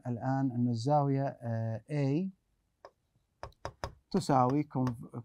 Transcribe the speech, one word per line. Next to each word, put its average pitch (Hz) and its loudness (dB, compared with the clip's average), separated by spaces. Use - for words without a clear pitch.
الآن 131 -2
أن 120 2
الزاوية، 139 0
آه، 113 -4
A 147 0
تساوي 139 4
كونف-، 127 -4